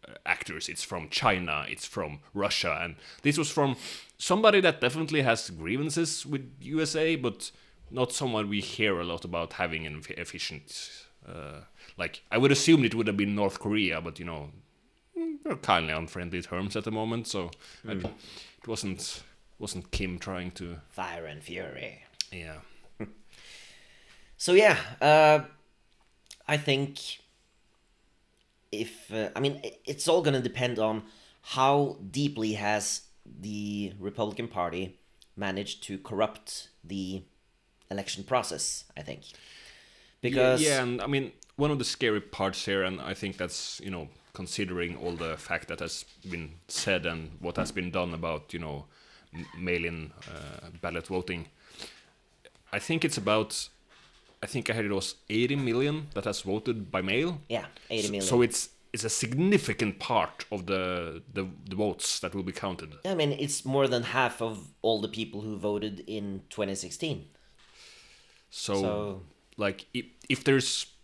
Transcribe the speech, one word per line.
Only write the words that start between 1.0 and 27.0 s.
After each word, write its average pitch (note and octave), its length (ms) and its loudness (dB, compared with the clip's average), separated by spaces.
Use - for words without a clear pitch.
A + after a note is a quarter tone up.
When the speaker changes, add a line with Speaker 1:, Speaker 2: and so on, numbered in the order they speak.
Speaker 1:
China, F2+ 600 2
it's - 160 -8
from D2 340 -6
Russia, G2 500 0
and E2 120 -6
this D3 160 4
was E3 120 0
from C#3 280 2
somebody G#3 440 6
that F3 200 4
definitely D3+ 420 2
has A#2 260 4
grievances C#3 760 -2
with C3+ 260 -6
U D#3 200 -2
S D#3 140 0
A, D#3+ 200 4
but B2 360 -4
not B2+ 220 0
someone A2 380 0
we G#2 100 0
hear G2 400 2
a F2 60 -2
lot E2+ 200 -4
about E2+ 280 -4
having D#2+ 340 -2
an D2+ 100 -8
eff-, D#2 140 -14
efficient, - 800 -10
uh, D2+ 340 -12
like, E2+ 240 -6
I G#2+ 60 4
would C3+ 140 8
assume C#3+ 340 8
it G#2+ 100 2
would A2+ 120 2
have G2+ 100 0
been G2+ 180 2
North G2+ 240 0
Korea, G2 420 0
but, E2 180 -8
you F2 60 -8
know, D#2 260 -8
mm, E4 260 -4
they're B3 140 -2
kindly E2 360 4
on D#2+ 140 -4
friendly F2 340 -6
terms F#2+ 340 -6
at A2 100 -2
the A2 60 -4
moment, A2 360 -2
so F2 240 -4
I, G#2 80 -6
Speaker 2:
Mm. F#2 100 -4
Speaker 1:
it - 60 -14
wasn't, G2+ 560 -6
wasn't F#2 340 -8
Kim F2+ 280 -4
trying F2+ 320 -6
to F2 260 -10
Speaker 2:
Fire F2 360 -8
and D2+ 180 -12
fury. E2+ 600 -10
Speaker 1:
Yeah. E2 280 -12
Speaker 2:
<laughs> G#2+ 60 -6
So, - 160 4
yeah, G3+ 240 12
uh, D3+ 400 10
I D3+ 100 4
think C#3 420 2